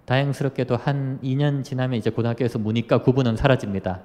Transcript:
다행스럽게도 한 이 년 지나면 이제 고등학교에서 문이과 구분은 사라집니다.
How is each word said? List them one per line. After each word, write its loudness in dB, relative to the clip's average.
다행스럽게도 0
한 -2
이 -2
년 0
지나면 -2
이제 -2
고등학교에서 -2
문이과 0
구분은 4
사라집니다. 0